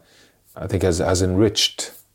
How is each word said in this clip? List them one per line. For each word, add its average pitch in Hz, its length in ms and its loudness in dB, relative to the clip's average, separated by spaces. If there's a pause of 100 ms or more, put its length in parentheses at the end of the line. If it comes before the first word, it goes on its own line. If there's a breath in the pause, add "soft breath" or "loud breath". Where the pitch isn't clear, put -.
(560 soft breath)
I - 120 -10
think 90 160 -2
has, 87 160 2
has 92 220 0
enriched, 95 720 0 (240)